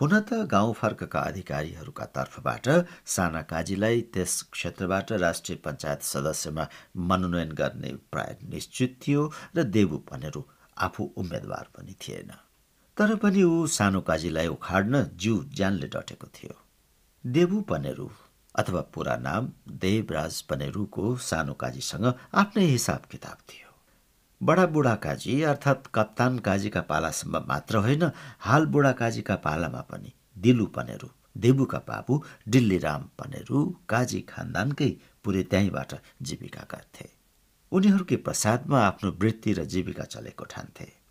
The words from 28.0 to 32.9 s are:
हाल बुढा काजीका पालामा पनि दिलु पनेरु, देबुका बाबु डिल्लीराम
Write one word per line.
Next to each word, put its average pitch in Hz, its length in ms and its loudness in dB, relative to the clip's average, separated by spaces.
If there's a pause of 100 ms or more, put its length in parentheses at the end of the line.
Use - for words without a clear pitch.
हाल 147 260 4
बुढा 139 260 4
काजीका 113 440 -2
पालामा 76 440 -2
पनि 50 320 -12 (260)
दिलु 113 280 6
पनेरु, - 420 -8 (300)
देबुका 127 400 4
बाबु 117 460 -2 (240)
डिल्लीराम 92 540 4